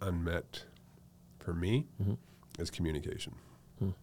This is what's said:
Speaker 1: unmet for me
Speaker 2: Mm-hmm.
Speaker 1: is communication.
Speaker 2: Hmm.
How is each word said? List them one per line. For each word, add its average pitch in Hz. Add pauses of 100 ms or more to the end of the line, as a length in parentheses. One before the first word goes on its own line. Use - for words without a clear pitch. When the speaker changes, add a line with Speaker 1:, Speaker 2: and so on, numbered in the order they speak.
Speaker 1:
unmet 85 (760)
for -
me 98 (140)
Speaker 2:
Mm-hmm. 101 (440)
Speaker 1:
is 82
communication. - (440)
Speaker 2:
Hmm. 98 (140)